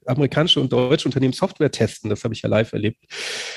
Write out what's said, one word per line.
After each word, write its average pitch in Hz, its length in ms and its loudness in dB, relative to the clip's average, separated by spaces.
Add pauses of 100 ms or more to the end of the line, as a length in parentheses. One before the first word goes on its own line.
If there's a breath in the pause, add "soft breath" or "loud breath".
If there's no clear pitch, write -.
amerikanische 147 560 2
und 131 100 0
deutsche 127 380 2
Unternehmen 127 240 2
Software 170 360 0
testen, - 400 -2
das 104 140 -4
habe 113 100 -2
ich - 80 -10
ja 113 60 -2
live 110 240 2
erlebt. 107 320 -4 (540 loud breath)